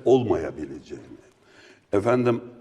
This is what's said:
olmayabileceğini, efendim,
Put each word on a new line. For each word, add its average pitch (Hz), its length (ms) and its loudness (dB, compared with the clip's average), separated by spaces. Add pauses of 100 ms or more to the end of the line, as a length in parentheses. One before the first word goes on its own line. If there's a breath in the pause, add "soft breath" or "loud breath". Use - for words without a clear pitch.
olmayabileceğini, 80 960 0 (920 soft breath)
efendim, 120 480 2 (200)